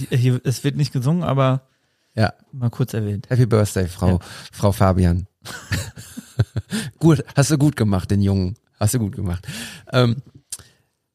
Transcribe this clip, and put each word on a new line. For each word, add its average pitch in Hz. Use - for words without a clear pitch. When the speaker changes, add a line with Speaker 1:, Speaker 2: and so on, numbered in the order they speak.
Speaker 1:
Hier, 123
es -
wird 143
nicht 143
gesungen, 147
aber 135
Speaker 2:
Ja. 110
Speaker 1:
mal 123
kurz -
erwähnt. 104
Speaker 2:
Happy 123
Birthday, 104
Frau, 87
Speaker 1:
Ja. 90
Speaker 2:
Frau 101
Fabian. 90
<laughs> -
Gut, 156
hast 143
du 151
gut 147
gemacht, 98
den 101
Jungen. 98
Hast 107
du 131
gut 104
gemacht. 95
Ähm, 127